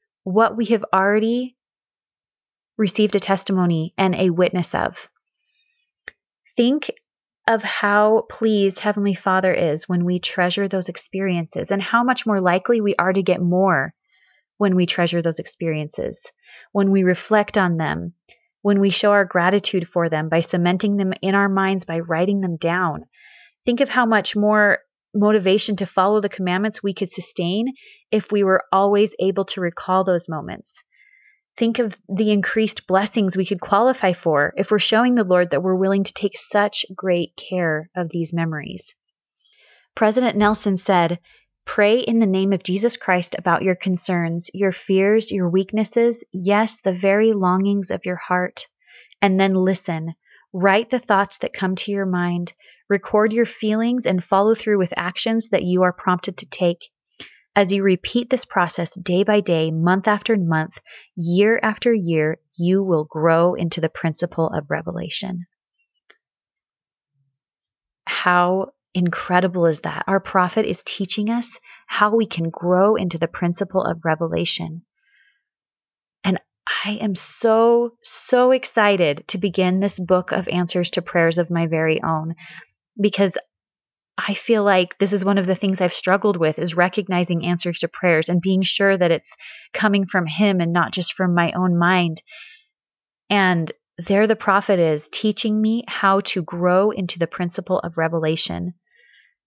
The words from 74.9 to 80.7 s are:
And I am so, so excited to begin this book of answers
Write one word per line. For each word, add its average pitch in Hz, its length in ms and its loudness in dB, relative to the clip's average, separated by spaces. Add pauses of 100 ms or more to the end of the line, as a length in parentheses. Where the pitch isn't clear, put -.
And 185 160 0 (440)
I 202 80 -6
am 208 220 -4
so, 233 800 2 (100)
so 254 500 2
excited 202 760 2
to 190 100 -6
begin 185 420 2
this 196 180 -2
book 180 340 0
of 185 160 -2
answers 180 420 -2